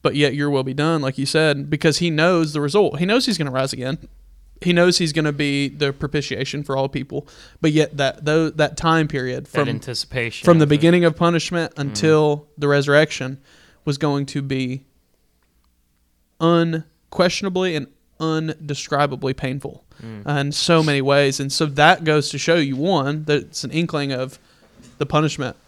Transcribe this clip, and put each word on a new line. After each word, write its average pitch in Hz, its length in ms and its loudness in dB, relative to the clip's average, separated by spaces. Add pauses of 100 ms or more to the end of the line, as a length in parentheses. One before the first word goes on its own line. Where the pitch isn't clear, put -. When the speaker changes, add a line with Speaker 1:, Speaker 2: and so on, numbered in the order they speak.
Speaker 1:
but 147 140 0
yet 143 180 2
your 143 160 -2
will 135 140 0
be 131 100 -4
done," 151 280 0
like 135 180 -4
you 143 80 -2
said, 147 420 0
because 156 300 2
he 175 100 0
knows 160 440 2
the 151 80 -2
result. 147 360 2
He 175 80 -2
knows 233 220 0
he's 196 100 -2
gonna 147 140 -4
rise 131 220 -2
again. 135 260 -6 (600)
He 175 140 0
knows 175 240 4
he's 156 160 -2
gonna 151 180 0
be 143 380 -2
the 143 240 -4
propitiation 139 720 -6
for 135 120 -6
all 135 140 -2
people, 135 380 -8 (340)
but 160 120 2
yet 151 240 2
that, 139 280 -4
tho-, 156 240 2
that 151 260 -2
time 160 320 2
period 127 380 -6
Speaker 2:
That - 60 -20
Speaker 1:
from, 143 180 0
Speaker 2:
anticipation 117 760 -6
Speaker 1:
from 175 120 10
the 151 60 6
Speaker 2:
of 143 60 2
it. 147 80 4
Speaker 1:
beginning 170 280 4
of 160 100 2
punishment 170 580 -2
Speaker 2:
Mm-hmm. 147 160 -8
Speaker 1:
until 151 580 2 (100)
the 143 100 -2
resurrection 143 720 2 (480)
was 143 140 -2
going 143 280 -2
to 151 140 -6
be 131 400 -6 (1600)
unquestionably 170 1400 0
and 151 100 -4 (340)
undescribably 147 1160 -2
painful - 480 -8 (180)
Speaker 2:
Mm. 110 260 -12
Speaker 1:
uh, 147 120 0
in 143 120 -2
so 165 300 4
many 147 180 2
ways. 139 400 2
And 139 120 -6
so 160 160 0
that 156 360 4
goes 151 260 2
to 139 100 -8
show 170 160 2
you, 139 200 0
one, 151 500 0
that 147 180 2
it's - 200 -12
an 127 60 -8
inkling 151 420 -2
of 131 280 -6 (580)
the 143 80 -4
punishment 151 500 -2 (120)